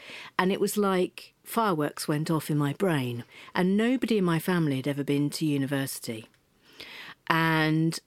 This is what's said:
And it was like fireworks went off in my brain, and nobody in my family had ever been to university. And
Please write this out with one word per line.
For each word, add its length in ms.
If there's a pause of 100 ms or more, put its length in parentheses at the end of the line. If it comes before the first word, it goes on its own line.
(380)
And 140
it 80
was 160
like 560 (120)
fireworks 640
went 220
off 200
in 80
my 160
brain, 500 (300)
and 200
nobody 440
in 60
my 140
family 380
had 120
ever 160
been 260
to 160
university. 800 (1000)
And 800